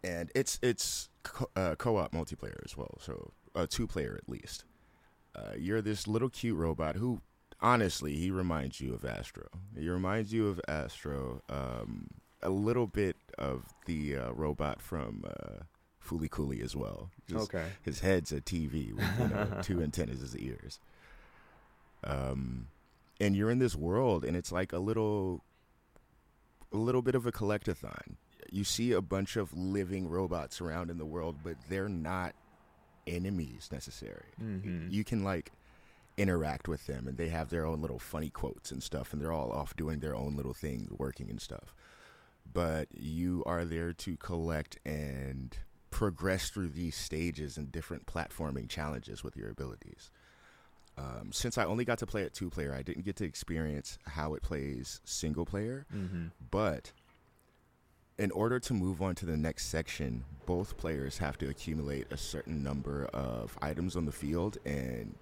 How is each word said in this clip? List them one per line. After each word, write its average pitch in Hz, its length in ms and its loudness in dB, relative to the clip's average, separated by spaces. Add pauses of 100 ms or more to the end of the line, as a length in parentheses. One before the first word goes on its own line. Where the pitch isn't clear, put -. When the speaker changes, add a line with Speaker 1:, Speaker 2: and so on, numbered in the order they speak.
Speaker 1:
And 85 320 -2
it's, - 260 4
it's - 480 2 (140)
co-, - 320 -4
uh, 90 200 4
co-op 107 360 2
multiplayer - 520 -4
as - 140 -10
well, - 220 -8
so, - 320 -8 (240)
uh, 87 140 4
two-player 73 520 0
at - 80 -12
least. - 340 -8 (720)
Uh, 52 220 -8
you're 95 240 2
this 104 260 0
little 113 220 4
cute 117 280 0
robot 80 380 2
who, 113 260 0 (400)
honestly, 101 540 6
he 87 160 2
reminds 82 480 0
you 64 140 -2
of 58 100 -4
Astro. 52 440 -6 (300)
He 76 120 0
reminds 95 420 2
you 110 160 6
of 95 200 2
Astro, 69 840 -2
um, 57 580 -2 (340)
a - 80 0
little 107 380 4
bit 98 300 2 (200)
of 65 360 -2 (120)
the, 73 320 0
uh, 62 140 -2
robot 73 500 0
from, 55 460 -4
uh, 50 360 -8 (420)
Fooly 78 240 0
Cooly 69 320 0
as 64 140 -4
well. 52 340 -4 (180)
Just 110 240 0
Speaker 2:
Okay. 82 140 -2 (160)
Speaker 1:
his 69 200 -4
head's 90 300 6
a 73 80 0
T 80 280 0
V 67 260 0
with, 95 260 2
you 120 80 4
know, 101 320 2
Speaker 2:
<laughs> 95 40 -2
Speaker 1:
two 87 180 2
antennas 67 400 0
as 64 160 -6
ears. - 420 -8 (1200)
Um, 65 640 -2 (520)
and 101 160 6
you're 104 140 6
in 120 100 6
this 123 160 6
world, 90 480 4
and 73 140 2
it's 87 140 -2
like 92 200 2
a - 60 0
little, 104 680 2 (1300)
a - 60 0
little 123 240 4
bit 123 140 4
of 120 100 2
a 120 60 4
collectathon. 101 880 0 (340)
You 101 120 0
see 113 280 2
a 95 100 8
bunch 95 340 0
of 98 220 0
living 92 500 0
robots 85 540 0
around 85 300 -2
in 85 80 -4
the 78 60 -4
world, 80 380 -2
but 85 120 -4 (140)
they're 95 200 0
not 90 460 0 (720)
enemies 87 640 0
necessary. 50 560 -10 (120)
Speaker 2:
Mm-hmm. 92 520 -2
Speaker 1:
You 104 120 2
can, 104 200 2
like, 95 300 0 (640)
interact 82 500 4
with 78 180 -2
them, 65 220 -4
and 67 100 -4
they 85 120 0
have 80 200 0
their 82 160 2
own 80 160 2
little 73 180 -2
funny 78 300 -4
quotes - 420 -6
and 65 120 -6
stuff, - 280 -4
and 76 100 -2
they're 78 100 0
all 71 200 0
off 69 240 -4
doing 78 260 0
their 73 140 -2
own 71 200 0
little 65 180 -2
thing, 53 460 -4
working 65 320 -4
and 55 100 -6
stuff. - 320 -10 (800)
But 80 400 4
you 85 540 0
are 87 180 2
there 82 280 0
to 82 240 -6
collect 82 680 -2
and 67 720 -4 (320)
progress 95 600 2
through 95 180 -2
these 80 280 -2
stages 78 600 -2
and 71 140 -6
different 78 340 -6
platforming 69 640 -4
challenges 64 560 -4
with - 140 -8
your 53 120 -6
abilities. 53 600 -10 (840)
Um, 120 340 -8
since - 260 2
I 117 80 6
only 110 200 2
got 120 140 2
to 117 60 -2
play 104 180 0
it - 100 -2
two 90 160 -2
player, 71 240 -2
I 67 80 -2
didn't 80 240 -4
get 98 120 -2
to 107 80 0
experience 78 800 -2
how 76 280 -2
it - 100 -4
plays 69 600 -2
single 80 400 0
player, 117 480 -2
Speaker 2:
Mm-hmm. 90 340 -2 (240)
Speaker 1:
but 92 400 2 (1300)
in 104 140 2
order 117 300 4
to - 120 0
move 90 280 4
on 92 140 4
to 95 100 -4
the 82 120 2
next 78 300 0
section, 65 560 -2 (220)
both 90 320 0
players 71 400 -2
have 71 200 0
to 67 120 0
accumulate 71 600 -2
a 71 60 -4
certain 73 460 -4
number 69 500 0
of 60 480 -2
items 80 360 0
on 85 80 2
the 73 60 0
field 85 540 0
and 64 560 -2